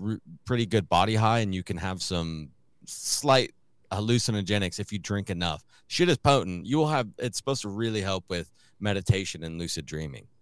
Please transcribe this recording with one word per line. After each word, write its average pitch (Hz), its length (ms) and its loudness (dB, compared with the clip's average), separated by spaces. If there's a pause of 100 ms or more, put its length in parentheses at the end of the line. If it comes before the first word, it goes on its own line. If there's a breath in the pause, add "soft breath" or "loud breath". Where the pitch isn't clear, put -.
r-, 107 180 -4 (240)
pretty 120 220 0
good 98 220 2
body 95 260 4
high, 113 260 4
and 98 140 0
you 92 80 -2
can 90 140 -6
have 92 260 -6
some 82 480 -4 (360)
slight - 640 2 (400)
hallucinogenics 104 880 0
if 101 120 -8
you 104 60 -4
drink 101 320 -4
enough. 85 340 -4 (220 soft breath)
Shit 175 220 2
is 156 100 4
potent. 92 480 4
You 135 120 0
will 156 100 2
have, 131 200 0 (100)
it's 120 200 -4
supposed 135 240 -2
to 104 60 -6
really 107 320 -2
help 95 280 -2
with 87 220 -6 (300 soft breath)
meditation 98 640 0
and 82 140 -6
lucid 82 280 -6
dreaming. 78 400 -8 (160)